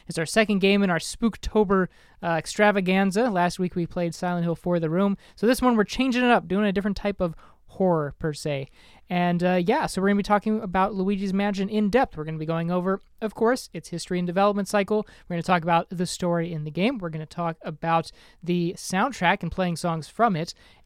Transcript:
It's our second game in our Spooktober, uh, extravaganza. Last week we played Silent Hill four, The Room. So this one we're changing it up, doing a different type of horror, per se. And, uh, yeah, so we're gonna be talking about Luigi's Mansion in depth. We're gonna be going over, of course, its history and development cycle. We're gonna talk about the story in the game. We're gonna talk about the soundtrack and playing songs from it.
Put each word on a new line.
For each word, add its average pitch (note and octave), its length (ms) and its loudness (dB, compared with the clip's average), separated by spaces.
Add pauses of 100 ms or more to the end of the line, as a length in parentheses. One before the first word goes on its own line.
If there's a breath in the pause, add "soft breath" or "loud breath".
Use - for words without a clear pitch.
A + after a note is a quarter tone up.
It's E3 140 -6
our D#3 80 -2
second G#3+ 320 2
game G3 240 4
in F#3+ 80 2
our E3 80 2
Spooktober, G3 880 0 (340 soft breath)
uh, F3+ 60 -4 (100)
extravaganza. G3 920 2
Last F3 260 0
week F3+ 180 -2
we E3+ 120 -2
played E3+ 260 -4
Silent F3+ 300 -2
Hill E3+ 120 0
four, F3 240 -2
The D#3+ 120 -2
Room. G3 260 2 (180 soft breath)
So G3+ 120 0
this B3 160 2
one B3 120 4
we're G#3+ 80 4
changing B3+ 400 0
it B3 60 4
up, F3+ 180 4
doing G3 180 0
a G3+ 60 2
different G3 260 -2
type G3+ 220 -4
of E3+ 140 -2 (380 soft breath)
horror, D#3+ 460 0
per D#3+ 160 -4
se. C#3+ 360 -6 (400 soft breath)
And, F3 340 2
uh, F3+ 220 4
yeah, B3+ 200 2
so - 160 -4
we're F#3+ 80 2
gonna G3+ 80 4
be G3+ 60 0
talking G#3+ 380 0
about F#3+ 320 0
Luigi's F#3+ 400 -2
Mansion G3+ 360 0
in G#3+ 200 0
depth. B3 280 0
We're D3+ 80 -8
gonna D#3+ 120 -8
be D#3 80 -6
going E3 260 -2
over, F3+ 280 0 (220)
of G#3+ 140 -6
course, A#3 380 0
its - 160 -12
history F3+ 300 -6
and F3+ 80 -2
development G3 400 2
cycle. G#3 380 0 (220 soft breath)
We're F3 80 -6
gonna E3+ 80 -4
talk F3+ 200 2
about E3+ 260 2
the F3+ 160 -4
story E3+ 460 -2
in D#3 120 -8
the D#3 80 -10
game. G#3+ 260 0
We're F3+ 120 -6
gonna D#3 160 -8
talk E3+ 360 -6
about E3 500 -2 (320 soft breath)
the F3 340 0
soundtrack G3 640 0
and E3+ 80 -6
playing F3+ 260 -2
songs E3 320 -4
from A3 260 2
it. D#3+ 180 -6 (320 soft breath)